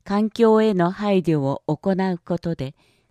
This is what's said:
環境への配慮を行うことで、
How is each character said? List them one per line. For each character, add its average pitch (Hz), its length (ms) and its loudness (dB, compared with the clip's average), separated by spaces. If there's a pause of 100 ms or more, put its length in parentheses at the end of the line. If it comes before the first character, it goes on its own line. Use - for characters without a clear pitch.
環 208 240 -2
境 220 320 4
へ 220 120 2
の 175 180 0
配 202 320 0
慮 156 180 0
を 135 260 -4
行 170 240 -2
う 185 320 -2
こ 170 160 -4
と 170 160 -6
で、 - 180 -10 (380)